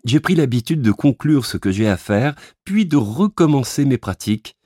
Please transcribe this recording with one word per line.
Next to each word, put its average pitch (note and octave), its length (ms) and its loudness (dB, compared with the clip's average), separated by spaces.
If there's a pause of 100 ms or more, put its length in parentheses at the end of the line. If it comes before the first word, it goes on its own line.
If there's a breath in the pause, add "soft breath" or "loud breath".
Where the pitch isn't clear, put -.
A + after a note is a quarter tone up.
j'ai B2+ 140 0
pris F3+ 160 0
l'habitude C#3 480 0
de A2 80 4
conclure C#3+ 560 0
ce - 100 -8
que G2 140 -2
j'ai G#2+ 160 0
à G2 100 2
faire, B2 380 -2 (300 loud breath)
puis G#3 200 0
de D3+ 120 0
recommencer C#3+ 880 0
mes C3 140 2
pratiques - 680 -6